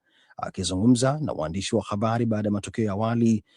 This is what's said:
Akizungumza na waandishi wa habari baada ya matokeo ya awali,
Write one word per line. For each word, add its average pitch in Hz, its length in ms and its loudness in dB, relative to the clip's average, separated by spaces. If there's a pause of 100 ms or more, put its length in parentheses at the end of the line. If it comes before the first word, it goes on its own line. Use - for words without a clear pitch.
(380)
Akizungumza 117 840 2
na 131 120 -4
waandishi 85 420 -4
wa 104 80 2
habari 113 420 0
baada 107 220 0
ya 104 40 0
matokeo 104 340 -2
ya 101 60 -2
awali, 113 520 2 (140)